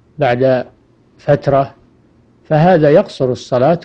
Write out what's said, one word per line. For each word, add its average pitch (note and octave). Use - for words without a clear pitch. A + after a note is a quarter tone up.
بعد B2+
فترة، C#3
فهذا D#3
يقصر D3+
الصلاة C3+